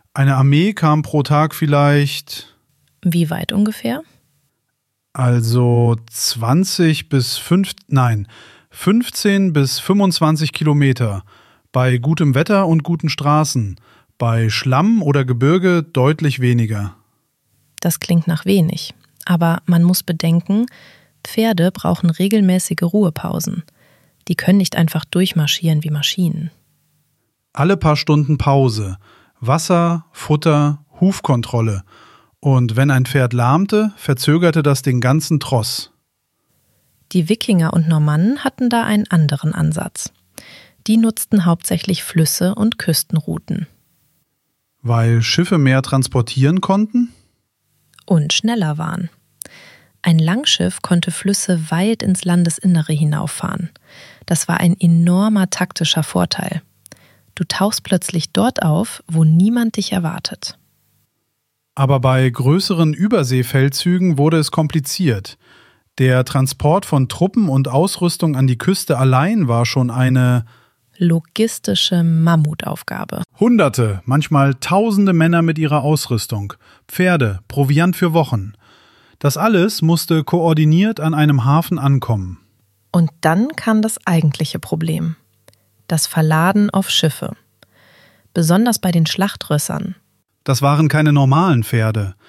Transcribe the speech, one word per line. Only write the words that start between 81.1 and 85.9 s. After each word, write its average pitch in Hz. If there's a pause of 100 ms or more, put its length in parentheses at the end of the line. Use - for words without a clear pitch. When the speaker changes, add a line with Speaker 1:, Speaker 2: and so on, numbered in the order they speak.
Speaker 1:
einem 147
Hafen 160
ankommen. 113 (540)
Speaker 2:
Und 170 (120)
dann 185
kam 220
das 220
eigentliche 160
Problem. 160 (720)
Das 160